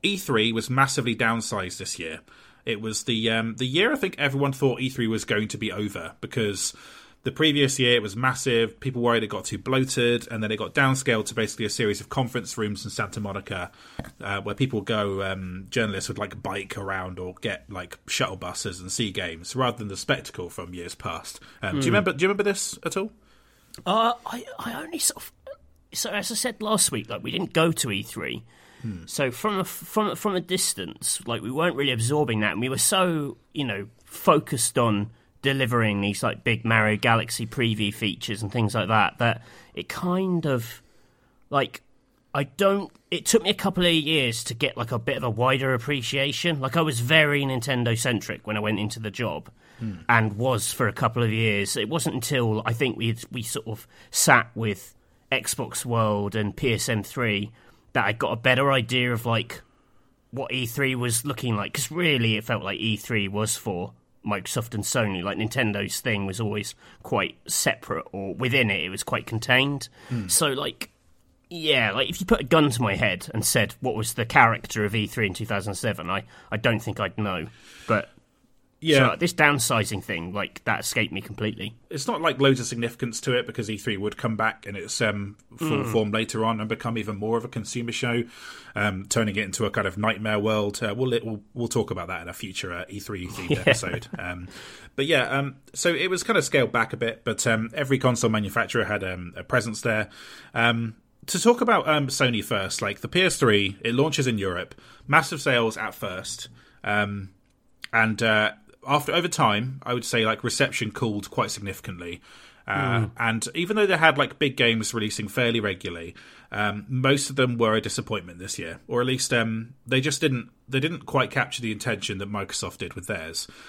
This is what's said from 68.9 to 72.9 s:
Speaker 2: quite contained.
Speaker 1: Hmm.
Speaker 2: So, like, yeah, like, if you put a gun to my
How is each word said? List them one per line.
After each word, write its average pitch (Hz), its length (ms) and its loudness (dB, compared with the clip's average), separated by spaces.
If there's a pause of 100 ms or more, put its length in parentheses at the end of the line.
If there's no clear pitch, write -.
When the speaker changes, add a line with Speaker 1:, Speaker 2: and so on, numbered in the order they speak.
Speaker 2:
quite - 220 -4
contained. 131 640 2 (200)
Speaker 1:
Hmm. 113 180 -4
Speaker 2:
So, 147 220 2
like, 139 420 -6 (580)
yeah, 147 420 2
like, 120 180 0
if 160 100 -6
you 175 80 -4
put 226 140 4
a - 40 -4
gun 151 240 6
to 120 140 0
my 101 120 2